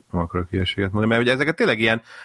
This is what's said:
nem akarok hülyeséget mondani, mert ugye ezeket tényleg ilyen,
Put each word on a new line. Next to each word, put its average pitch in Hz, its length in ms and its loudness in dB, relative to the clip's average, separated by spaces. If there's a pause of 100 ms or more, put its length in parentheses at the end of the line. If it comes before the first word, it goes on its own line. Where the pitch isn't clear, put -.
(120)
nem 87 100 -2
akarok 87 280 -4
hülyeséget 92 420 -2
mondani, 107 220 0
mert 117 80 2
ugye 123 120 2
ezeket 147 220 0
tényleg 139 240 2
ilyen, 113 220 2 (240)